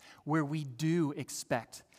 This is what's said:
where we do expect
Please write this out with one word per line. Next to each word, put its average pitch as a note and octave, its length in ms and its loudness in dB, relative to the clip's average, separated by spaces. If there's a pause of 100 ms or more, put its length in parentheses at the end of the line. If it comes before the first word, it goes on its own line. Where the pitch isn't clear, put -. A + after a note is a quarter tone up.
(240)
where D#3 200 2
we D3+ 200 -2
do D3+ 520 2
expect - 680 -4 (160)